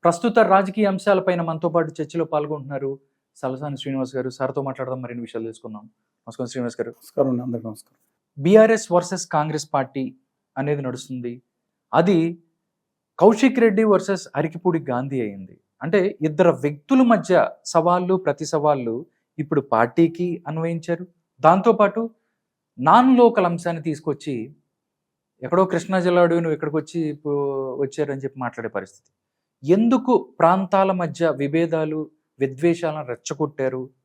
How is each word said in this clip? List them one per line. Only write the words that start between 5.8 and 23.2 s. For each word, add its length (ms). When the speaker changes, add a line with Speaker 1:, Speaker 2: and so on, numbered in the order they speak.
Speaker 1:
నమస్కారం 680
శ్రీనివాస్ 320
గారు. 100
Speaker 2:
నమస్కారం 400
అండి, 120
అందరికీ 240
నమస్కారం. 320
Speaker 1:
బీఆర్ఎస్ 500
వర్సెస్ 340
కాంగ్రెస్ 480
పార్టీ 400
అనేది 240
నడుస్తుంది. 600
అది 440
కౌశిక్ 400
రెడ్డి 260
వర్సెస్ 520
అరికిపూడి 420
గాంధీ 300
అయింది. 380
అంటే, 400
ఇద్దరు 280
వ్యక్తుల 520
మధ్య 480
సవాళ్ళు, 500
ప్రతి 320
సవాళ్ళు 600
ఇప్పుడు 220
పార్టీకి 880
అన్వయించారు. 580
దాంతోపాటు 680
నాన్ 380
లోకల్ 300